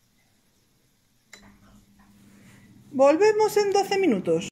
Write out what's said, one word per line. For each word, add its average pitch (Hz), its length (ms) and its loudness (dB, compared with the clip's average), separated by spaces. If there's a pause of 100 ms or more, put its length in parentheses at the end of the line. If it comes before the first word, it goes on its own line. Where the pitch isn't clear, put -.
(3000)
Volvemos 403 640 2
en 403 160 0
doce 392 260 0
minutos. 196 540 -2